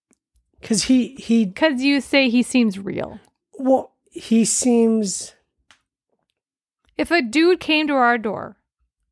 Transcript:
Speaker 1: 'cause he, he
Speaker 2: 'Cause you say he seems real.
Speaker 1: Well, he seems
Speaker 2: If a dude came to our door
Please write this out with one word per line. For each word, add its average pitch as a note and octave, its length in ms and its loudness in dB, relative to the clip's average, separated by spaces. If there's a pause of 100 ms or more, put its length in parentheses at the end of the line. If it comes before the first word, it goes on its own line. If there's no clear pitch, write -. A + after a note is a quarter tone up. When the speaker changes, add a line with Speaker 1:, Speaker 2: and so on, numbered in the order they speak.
(600)
Speaker 1:
'cause G#3+ 220 -2
he, B3+ 320 0
he A3+ 360 0
Speaker 2:
'Cause C#4+ 300 -2
you C#4 200 2
say C4+ 280 2
he A#3+ 140 2
seems A3+ 360 0
real. - 400 -8 (380)
Speaker 1:
Well, C4 360 0 (180)
he A3+ 340 0
seems A3+ 880 0 (1600)
Speaker 2:
If - 140 -4
a E4+ 100 2
dude D#4+ 380 2
came D#4 280 0
to D4 60 -2
our A#3+ 240 2
door G#3+ 400 -10 (540)